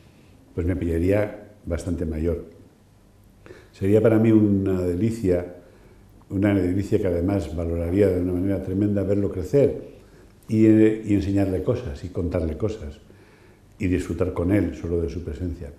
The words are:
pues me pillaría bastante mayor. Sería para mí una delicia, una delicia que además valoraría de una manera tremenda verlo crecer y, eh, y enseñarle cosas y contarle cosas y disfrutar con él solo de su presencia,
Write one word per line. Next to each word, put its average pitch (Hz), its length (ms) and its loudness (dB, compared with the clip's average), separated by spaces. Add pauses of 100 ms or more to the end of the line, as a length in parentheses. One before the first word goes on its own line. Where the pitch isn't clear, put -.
(540)
pues 85 140 -2
me 92 80 0
pillaría 87 720 -2 (180)
bastante 85 400 -4
mayor. 80 460 -4 (1200)
Sería 101 300 4
para 113 180 6
mí 113 120 4
una 98 500 4
delicia, 90 720 -2 (760)
una 101 240 0
delicia 98 460 0
que 98 80 -2
además 87 480 -2
valoraría 85 540 0
de 90 120 0
una 90 120 -2
manera 95 300 -2
tremenda 101 380 0
verlo 101 300 0
crecer - 600 0 (540)
y, 110 200 4
eh, 110 360 6
y 104 120 0
enseñarle 95 480 0
cosas 107 400 -6
y 90 60 -10
contarle 82 460 -4
cosas 76 440 -8 (800)
y 101 80 -2
disfrutar 90 460 -2
con 87 180 -2
él 90 240 0
solo 85 260 -4
de 82 80 -2
su 80 140 -10
presencia, 76 560 -8